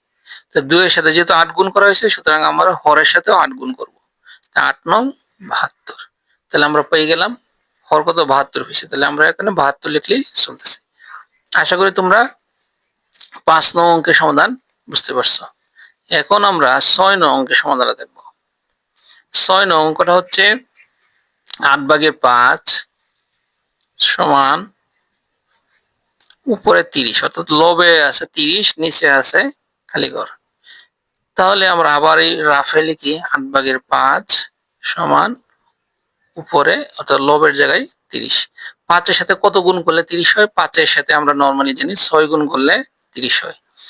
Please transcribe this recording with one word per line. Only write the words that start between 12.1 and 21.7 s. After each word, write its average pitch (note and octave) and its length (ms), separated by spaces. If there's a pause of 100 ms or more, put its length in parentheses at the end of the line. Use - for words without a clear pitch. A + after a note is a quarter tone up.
পাঁচ D#3+ 320
নং E3+ 80
অঙ্কের E3 300
সমাধান D#3+ 420 (340)
বুঝতে C3+ 240
পারছো। - 300 (680)
এখন F#3 340
আমরা C#3+ 360
ছয় F#3+ 360
নং E3+ 120
অঙ্কের C3+ 280
সমাধানটা B2+ 380
দেখব। - 240 (1120)
ছয় F#3+ 340
নং E3+ 200
অঙ্কটা F3 260
হচ্ছে F3+ 320 (1120)
আট C#3 220